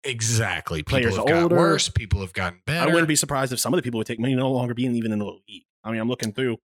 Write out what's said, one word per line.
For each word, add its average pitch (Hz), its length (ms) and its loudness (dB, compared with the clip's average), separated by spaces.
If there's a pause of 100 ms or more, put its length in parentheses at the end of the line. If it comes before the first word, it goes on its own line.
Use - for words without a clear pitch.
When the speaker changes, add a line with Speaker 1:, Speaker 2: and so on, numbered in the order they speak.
Speaker 1:
Exactly. 113 760 -2
Speaker 2:
Players 120 340 0
Speaker 1:
People - 0 -
have 104 100 -2
Speaker 2:
are - 20 2
Speaker 1:
gotten 170 160 4
Speaker 2:
older. 170 120 4
Speaker 1:
worse. 165 320 4
People 104 320 0
have 95 120 -6
gotten 90 280 -6
Speaker 2:
I - 60 -20
Speaker 1:
better. 160 260 0
Speaker 2:
wouldn't 165 160 4
be 151 80 4
surprised 135 360 0
if 120 60 -4
some - 160 0
of 180 40 4
the 160 40 0
people 117 160 -4
we 110 60 0
take 117 160 -6
may 131 140 2
no 131 160 2
longer 123 220 0
be 123 140 -2
in, 123 80 0
even 113 180 -2
in 107 60 -2
the 104 80 -2
league. 98 380 -16 (200)
I 107 60 -6
mean, 113 100 -2
I'm 113 80 -2
looking 120 240 -4
through. 127 340 -2